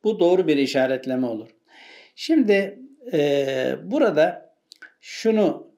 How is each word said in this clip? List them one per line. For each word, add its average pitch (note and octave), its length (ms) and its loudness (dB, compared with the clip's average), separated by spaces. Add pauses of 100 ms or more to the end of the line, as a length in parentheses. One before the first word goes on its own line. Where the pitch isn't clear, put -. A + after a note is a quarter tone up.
Bu G#3+ 160 -2
doğru F3 260 4
bir D3+ 100 2
işaretleme C3 680 -2
olur. A2+ 220 -8 (680)
Şimdi, G#3 640 0 (340)
e, C3+ 640 0 (100)
burada F3+ 680 0 (500)
şunu - 680 -2 (120)